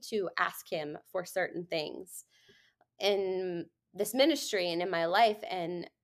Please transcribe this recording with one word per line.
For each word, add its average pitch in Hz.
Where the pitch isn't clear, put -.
to 202
ask 180
him 151
for 185
certain 175
things -
in 190
this 208
ministry 254
and 170
in 180
my 170
life. 214
And, 175